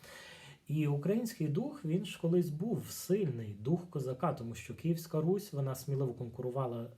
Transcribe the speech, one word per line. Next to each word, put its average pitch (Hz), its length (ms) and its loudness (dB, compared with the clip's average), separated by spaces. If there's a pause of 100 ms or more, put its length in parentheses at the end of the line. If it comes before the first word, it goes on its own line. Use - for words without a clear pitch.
(680)
І 151 180 4
український 165 640 2
дух, 220 360 -2
він 175 200 2
ж - 160 -10
колись 170 300 4
був 170 400 -2
сильний, 117 680 0
дух 160 300 2
козака, 131 420 0
тому 117 220 -6
що - 200 -10
Київська 160 460 0
Русь, 190 320 2
вона 135 220 0
сміливо 135 400 0
конкурувала 120 840 -2